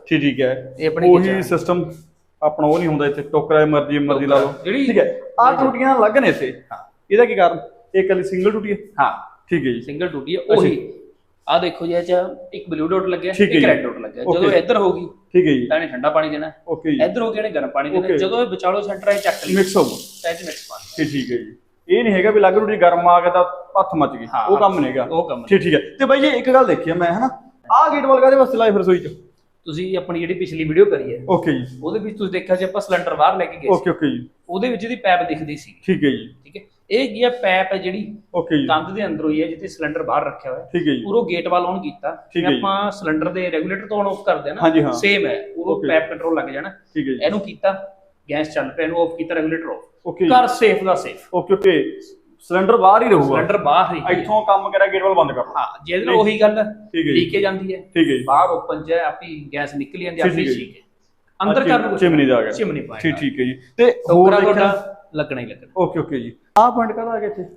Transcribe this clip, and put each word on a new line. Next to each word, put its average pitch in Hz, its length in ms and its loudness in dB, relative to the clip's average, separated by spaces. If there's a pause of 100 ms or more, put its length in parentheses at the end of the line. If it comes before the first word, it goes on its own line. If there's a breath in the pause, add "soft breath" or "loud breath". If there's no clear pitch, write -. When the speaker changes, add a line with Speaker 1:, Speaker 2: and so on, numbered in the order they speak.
Speaker 1:
ਠੀਕ, 156 140 0
ਠੀਕ 135 200 0
ਹੈ। 127 380 -4
Speaker 2:
ਇਹ 156 80 -2
ਆਪਣੀ 165 220 2
Speaker 1:
ਉਹੀ 180 140 8
Speaker 2:
ਕਿਚਨ 190 120 0
ਹੈ। 190 80 -2
Speaker 1:
ਸਿਸਟਮ 175 400 -2 (580)
ਆਪਣਾ 151 260 0
ਉਹ 156 120 4
ਨਹੀਂ 175 80 -2
ਹੁੰਦਾ 147 180 0
ਇੱਥੇ, 143 180 -2
ਟੋਕਰਾ 151 420 2
ਮਰਜ਼ੀ, 147 340 0
ਮਰਜ਼ੀ 143 260 0
ਲਾ 139 140 4
ਲਓ। 139 140 0 (100)
Speaker 2:
ਜਿਹੜੀ 254 220 0
Speaker 1:
ਠੀਕ 226 120 2
ਹੈ। 147 80 6 (340)
ਆਹ 247 140 6
Speaker 2:
ਜੀ। 269 120 0
Speaker 1:
ਟੂਟੀਆਂ 262 320 2
ਅਲੱਗ 214 200 4
ਨੇ 226 120 4
ਇੱਥੇ। 135 220 -2 (200)
Speaker 2:
ਹਾਂ। - 60 -14 (340)
Speaker 1:
ਇਹਦਾ 226 140 6
ਕੀ 220 100 -4
ਕਾਰਨ? 170 240 4 (360)
ਇਹ 190 80 4
ਇਕੱਲੀ 190 200 0
ਸਿੰਗਲ 190 280 -2
ਟੂਟੀ 208 200 -6
ਹੈ? 196 60 -4 (220)
Speaker 2:
ਹਾਂ। 127 120 2 (380)
Speaker 1:
ਠੀਕ 156 160 0
ਹੈ 131 60 0
ਜੀ। 117 100 -4
Speaker 2:
ਸਿੰਗਲ 151 260 -8
ਟੂਟੀ 151 280 -8
ਹੈ। - 60 -4
Speaker 1:
ਅੱਛਾ। 214 140 2
Speaker 2:
ਉਹੀ। - 220 4 (680)
ਆਹ 156 120 4
ਦੇਖੋ 170 260 -4
ਜੀ, 170 80 -4
ਇਹ 175 100 0
'ਚ 180 120 0 (380)
ਇੱਕ 202 160 -14
ਬਲੂ 156 180 -4
ਡਾਟ 185 180 0
ਲੱਗਿਆ, 175 280 -4
Speaker 1:
ਠੀਕ 196 160 4
ਹੈ - 40 -2
Speaker 2:
ਇੱਕ 165 60 6
Speaker 1:
ਜੀ। 143 60 4
Speaker 2:
ਰੈੱਡ 139 180 2
ਡਾਟ 123 140 -8
ਲੱਗਿਆ। 117 280 -12
Speaker 1:
ਓਕੇ। 175 140 0
Speaker 2:
ਜਦੋਂ 190 180 4
ਇੱਧਰ 170 200 0
ਹੋਗੀ 175 280 0 (280)
Speaker 1:
ਠੀਕ 180 140 -6
ਹੈ 147 60 2
ਜੀ। 123 140 -2
Speaker 2:
ਤਾਂ 156 100 0
ਇਹਨੇ 165 140 -4
ਠੰਡਾ 131 180 -2
ਪਾਣੀ 156 200 0
ਦੇਣਾ। 151 220 -10 (160)
Speaker 1:
ਓਕੇ 160 240 -4
ਜੀ। 131 120 2
Speaker 2:
ਇੱਧਰ 233 180 -2
ਹੋ 226 100 -4
ਕੇ 214 80 -6
ਇਹਨੇ 214 100 -4
ਗਰਮ 135 200 -6
ਪਾਣੀ 139 200 -4
ਦੇਣਾ। 185 160 -2
Speaker 1:
ਓਕੇ। 180 120 0
Speaker 2:
ਜਦੋਂ 214 240 -2
ਇਹ 247 80 -2
ਵਿਚਾਲੋਂ 185 320 -2
ਸੈਂਟਰ 202 300 -4
ਇਹ 196 80 0
ਚੱਕ - 280 -4
ਲਈ 185 80 0
Speaker 1:
ਮਿਕਸ 190 220 2
ਹੋਊਗਾ। 131 180 2 (280)
Speaker 2:
ਤਾਂ 170 80 -4
ਇਹ 170 60 -8
'ਚ 175 60 -16
ਮਿਕਸ 160 260 -14
ਪਾਣੀ। - 260 -18
Speaker 1:
ਠੀਕ, 151 160 -4
ਠੀਕ 127 200 -6
ਹੈ 120 60 -4
ਜੀ। 107 180 -10 (340)
ਇਹ 214 140 4
ਨਹੀਂ 220 100 2
ਹੈਗਾ 190 180 2
ਵੀ 214 80 4
ਅਲੱਗ 190 140 6
ਟੂਟੀ 214 240 2
ਗਰਮ 175 300 4
ਆ 175 140 8
ਗਿਆ 175 100 2
ਤਾਂ 180 120 4 (360)
ਹੱਥ 190 160 0
ਮੱਚ 139 160 0
ਗਏ। 117 220 -12
Speaker 2:
ਹਾਂ, 117 120 -2
Speaker 1:
ਉਹ 202 120 2
ਕੰਮ 196 220 2
ਨਹੀਂ 131 120 0
ਹੈਗਾ। 127 140 -2
Speaker 2:
ਉਹ 165 240 -2
ਕੰਮ 123 100 -6
ਨਹੀਂ। 117 100 -16
Speaker 1:
ਠੀਕ, 190 140 4
ਠੀਕ 170 100 2
ਹੈ। 143 60 4 (200)
ਤੇ 269 60 2
ਬਾਈ 269 160 4
ਜੀ 294 80 2
ਇੱਕ 240 200 -2
ਗੱਲ 254 160 6
ਦੇਖੀ 165 260 0
ਆ 175 40 -2
ਮੈਂ, 175 180 0
ਹਨਾ, 240 160 -2 (400)
ਆਹ 285 220 6
ਗੇਟ 285 140 -2
ਵਾਲ 269 160 6
ਕਾਹਦੇ 262 140 6
ਵਾਸਤੇ 262 220 4
ਲਾਏ 226 140 4
ਫਿਰ 196 80 2
ਰਸੋਈ 180 200 2
'ਚ? - 140 -12 (520)
Speaker 2:
ਤੁਸੀਂ 180 320 -8
ਆਪਣੀ 175 220 -6
ਜਿਹੜੀ 170 140 -4
ਪਿਛਲੀ 160 300 -6
ਵੀਡੀਓ 160 220 6
ਕਰੀ 143 280 -2
ਹੈ, 123 60 -10 (100)
Speaker 1:
ਓਕੇ 175 240 2
ਜੀ। 127 280 -6
Speaker 2:
ਉਹਦੇ 185 180 -6
ਵਿੱਚ 214 180 -10
ਤੁਸੀਂ 196 140 -4
ਦੇਖਿਆ 180 240 0
ਸੀ 185 80 -2
ਆਪਾਂ 190 180 -4
ਸਿਲੰਡਰ 170 340 -2
ਬਾਹਰ 165 220 4
ਲੈ 180 80 0
ਕੇ - 100 -12
ਗਏ - 60 -18
ਸੀ। 139 80 -4
Speaker 1:
ਓਕੇ, 180 200 2
ਓਕੇ 156 200 0
ਜੀ। 123 180 -6 (220)
Speaker 2:
ਉਹਦੇ 196 200 -2
ਵਿੱਚ 214 140 -4
ਇਹਦੀ 233 120 -6
ਪਾਈਪ 180 340 2
ਦਿਖਦੀ 151 280 -8
ਸੀ। - 160 -20 (120)
Speaker 1:
ਠੀਕ 180 180 0
ਹੈ 143 60 4
ਜੀ। 120 180 -4 (160)
Speaker 2:
ਠੀਕ - 140 -20
ਹੈ। - 40 -16 (300)
ਇਹ 254 180 0
ਕੀ 214 140 -2
ਆ, 247 60 4 (120)
ਪਾਈਪ 190 320 2
ਹੈ 190 40 -4
ਜਿਹੜੀ 185 240 -6 (340)
Speaker 1:
ਓਕੇ 170 220 -2
ਜੀ। 135 100 0
Speaker 2:
ਕੰਧ 156 280 0
ਦੇ 214 100 -4
ਅੰਦਰੋਂ 156 260 -4
ਹੀ 151 100 -2
ਹੈ, 165 60 -2
ਜਿੱਥੇ 170 200 -12
ਸਿਲੰਡਰ 156 360 -8
ਬਾਹਰ 143 220 -2
ਰੱਖਿਆ 135 260 -10
ਹੋਇਆ। 123 220 -10
Speaker 1:
ਠੀਕ 175 140 -2
ਹੈ 143 60 2
ਜੀ। 120 120 -4
Speaker 2:
ਉਰੋਂ 214 200 0
ਗੇਟ 170 220 -4
ਵੱਲ 180 180 0
on 185 160 -6
ਕੀਤਾ, 147 300 -10
Speaker 1:
ਠੀਕ - 240 -18
Speaker 2:
ਜਿਵੇਂ 175 100 0
Speaker 1:
ਹੈ 147 80 2
ਜੀ। 123 60 -2
Speaker 2:
ਆਪਾਂ 196 320 -2
ਸਿਲੰਡਰ 160 380 -4
ਦੇ 180 220 -6
ਰੈਗੂਲੇਟਰ 185 360 -6
ਤੋਂ 208 160 -4
on 196 60 -2
off - 160 -8
ਕਰਦੇ 170 240 -2
ਆ 151 40 -10
ਨਾ, 214 80 -6
Speaker 1:
ਹਾਂਜੀ, 160 220 4
ਹਾਂ। 139 120 0
Speaker 2:
ਸੇਮ 202 300 0
ਹੈ। 123 120 -2 (200)
ਉਰੋਂ 185 180 -2
Speaker 1:
ਓਕੇ। 202 120 -6
Speaker 2:
ਪਾਈਪ 160 220 0
ਕੰਟਰੋਲ 165 260 -4
ਲੱਗ 135 140 -4
ਜਾਣਾ। 147 200 -10
Speaker 1:
ਠੀਕ 156 380 -8
ਹੈ 135 60 -2
ਜੀ। 120 80 -6
Speaker 2:
ਇਹਨੂੰ 185 180 0
ਕੀਤਾ, 196 340 -4 (560)
ਗੈਸ 151 240 -4
ਚੱਲ 135 160 -4
ਪਿਆ, 156 160 -6
ਇਹਨੂੰ 170 160 -2
ਆਫ 165 160 -2
ਕੀਤਾ, 165 180 -6
ਰੈਗੂਲੇਟਰ 160 340 -4
ਆਫ। - 120 -10 (240)
Speaker 1:
ਓਕੇ 175 200 -2
ਜੀ। 202 60 4
Speaker 2:
ਘਰ 247 180 6
ਸੇਫ 202 340 2
ਦਾ 185 140 2
ਸੇਫ। - 360 -10
Speaker 1:
ਓਕੇ, 180 200 0
ਓਕੇ। 190 280 4 (680)
ਸਿਲੰਡਰ 196 280 4
ਬਾਹਰ 202 260 6
ਹੀ 247 60 0
ਰਹੂਗਾ। 156 180 6
Speaker 2:
ਸਿਲੰਡਰ 135 300 0
ਬਾਹਰ 175 380 2
ਹੀ। 151 60 -6 (120)
Speaker 1:
ਇੱਥੋਂ 214 320 0
ਕੰਮ 196 260 2
ਕਰਿਆ, 196 160 4
ਗੇਟ 190 160 -2
ਵੱਲ 190 100 2
ਬੰਦ 160 180 2
ਕਰ 123 140 -4
ਲਓ। - 100 -16
Speaker 2:
ਹਾਂ, 135 100 -2 (200)
ਜਿਹਦੇ 180 200 -2
ਨਾਲ 240 80 0
Speaker 1:
ਨਹੀਂ। 220 100 4
Speaker 2:
ਉਹੀ 214 180 0
ਗੱਲ 214 140 4
Speaker 1:
ਠੀਕ - 420 -6
ਹੈ 165 60 0
ਜੀ। 147 100 0
Speaker 2:
ਲੀਕੇਜ 185 320 0
ਆਉਂਦੀ 190 280 -4
ਹੈ, 185 60 -10 (140)
Speaker 1:
ਠੀਕ 165 160 4
ਹੈ 131 80 2
ਜੀ। 123 60 -4
Speaker 2:
ਬਾਹਰ 151 260 4
ਓਪਨ 165 340 -4
'ਚ 156 80 -6
ਹੈ, 165 120 2
ਆਪੀ 156 360 -8 (140)
ਗੈਸ 143 220 -8
ਨਿਕਲ 143 280 -10
ਜਾਂਦੀ 170 180 -6
ਹੈ, 165 40 2
Speaker 1:
ਠੀਕ, 180 80 0
Speaker 2:
ਆਪੀ 160 100 -2
Speaker 1:
ਠੀਕ 139 40 -2
ਹੈ 131 80 0
ਜੀ। 113 100 -10
Speaker 2:
ਠੀਕ - 120 -20
ਹੈ। - 40 -20 (580)
ਅੰਦਰ 208 220 2
Speaker 1:
ਅੱਛਾ, 247 160 2
Speaker 2:
ਕਰਨ 214 120 -2
ਨੂੰ 190 100 -4
Speaker 1:
ਚਿਮਨੀ 156 260 4
ਦਾ 127 120 4
ਆ 117 40 2
ਗਿਆ। 107 100 -4
Speaker 2:
ਚਿਮਨੀ 113 300 -6
ਪੁਆਇੰਟ - 220 -16
Speaker 1:
ਠੀਕ, 160 100 0
Speaker 2:
ਆ - 60 -8
Speaker 1:
ਠੀਕ 139 200 -6
ਹੈ 127 60 0
ਜੀ। 127 80 -4 (240 soft breath)
ਤੇ 240 120 6 (200)
ਹੋਰ 180 220 8
Speaker 2:
ਟੋਕਰਾ 208 80 4
Speaker 1:
ਦੇਖਣਾ 202 140 4
Speaker 2:
ਤੁਹਾਡਾ 202 440 0 (160)
ਲੱਗਣਾ 139 280 -6
ਹੀ 117 40 -10
ਲੱਗਣਾ। - 320 -20
Speaker 1:
ਓਕੇ, 170 220 0
ਓਕੇ 139 200 -6
ਜੀ। 117 160 -12 (220)
ਆਹ 226 140 6
ਪੁਆਇੰਟ 226 200 -2
ਕਾਹਦਾ 226 200 -6
ਆ 220 80 -6
ਗਿਆ 208 100 -6
ਇੱਥੇ? 185 160 -10 (120)